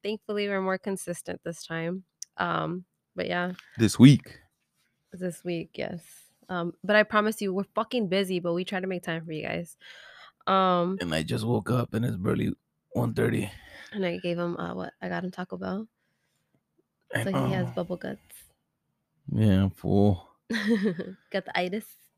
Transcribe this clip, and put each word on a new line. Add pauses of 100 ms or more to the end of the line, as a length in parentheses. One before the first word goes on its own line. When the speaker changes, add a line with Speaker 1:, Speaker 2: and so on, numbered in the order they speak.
Speaker 1:
Thankfully,
we're
more
consistent
this
time. (340)
Um, (300)
but
yeah. (260)
Speaker 2:
This
week. (720)
Speaker 1:
This
week,
yes. (460)
Um, (100)
but
I
promise
you,
we're (140)
fucking
busy,
but
we
try
to
make
time
for
you
guys. (720)
Um,
Speaker 2:
And
I
just
woke
up
and
it's
barely (400)
one
thirty. (440)
Speaker 1:
and
I
gave
him,
uh,
what?
I
got
him
Taco
Bell. (1300)
Speaker 2:
I
Speaker 1:
So
he
has
Speaker 2:
know.
Speaker 1:
bubble
guts. (1120)
Speaker 2:
Yeah,
fool. (100)
Speaker 1:
<laughs>
Got
the
itis. (320)